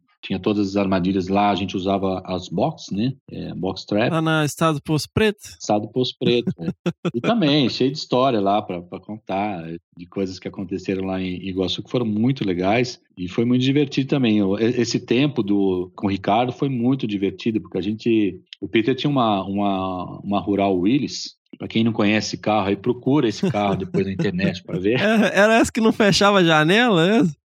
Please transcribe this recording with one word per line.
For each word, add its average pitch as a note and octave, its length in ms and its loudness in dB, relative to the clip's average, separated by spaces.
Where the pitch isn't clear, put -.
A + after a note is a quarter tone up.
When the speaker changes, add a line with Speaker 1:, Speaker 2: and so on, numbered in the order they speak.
Speaker 1:
tinha F#2+ 160 -6
todas G2+ 320 0
as G2 60 -2
armadilhas F#2+ 520 0
lá, G2+ 220 2
a G2+ 40 2
gente G2 220 -4
usava F#2+ 480 -2
as F2+ 240 -6
box, A#2 440 -4
né? A2+ 200 -2
É, E2 240 -10
box F2 320 -6
trap. A2+ 240 0
Speaker 2:
Lá D#3+ 100 0
na D#3+ 240 2
Estado D3+ 380 0
Poço D3+ 300 -2
Preto? G#3 280 0
Speaker 1:
Estado G#2+ 280 0
Poço B2 300 -2
Preto, A#2+ 420 2
é. E3 80 -6
Speaker 2:
<laughs> - 300 -4
Speaker 1:
E A#2+ 60 -4
também, D3+ 480 2
cheio B2+ 220 0
de D3+ 80 -6
história B2+ 420 2
lá G2+ 200 2
pra, F2+ 220 -8
pra F2+ 180 -14
contar, G2+ 640 -6
de F2 100 -16
coisas F#2+ 320 -6
que G2 100 -10
aconteceram F#2+ 580 -4
lá F#2+ 140 -4
em F#2 280 -6
Iguaçu, F#2 340 -2
que - 80 -16
foram B2 160 -2
muito A2+ 400 0
legais, G2+ 540 0
e F2+ 120 -8
foi A#2 160 0
muito B2 180 2
divertido C3+ 460 0
também. A2+ 340 2
O, G2 160 0
e-, A#2 220 0
esse A2+ 200 0
tempo B2 420 0
do, G2 540 0
com G#2 100 -4
o G2 40 0
Ricardo G#2 420 0
foi C#3 160 -4
muito B2+ 380 0
divertido, G2+ 540 -2
porque F2+ 180 -8
a F2+ 40 -4
gente, G#2+ 580 0
o G2 80 -8
Peter A2+ 260 2
tinha D3 160 -2
uma, A2 340 0
uma, F#2+ 760 -4
uma G2 200 -4
Rural G2 380 0
Willys. G#2+ 580 -2
Pra - 80 -10
quem A2+ 160 0
não A2+ 100 2
conhece G#2+ 360 2
esse - 100 -8
carro, G#2+ 300 0
aí G2+ 80 2
procura B2 500 0
esse D#3+ 240 0
carro G#2 240 0
depois F#2 320 -2
na F#2+ 60 -4
internet F#2 500 -2
pra - 160 -8
ver. G2+ 160 2
Speaker 2:
<laughs> C3 60 0
Era, G#3+ 280 2
era G#3 260 4
essa - 180 4
que - 80 -2
não A3 120 4
fechava G3+ 460 4
a F3+ 60 6
janela, E3 600 4
é G3+ 140 4
essa? E3 180 2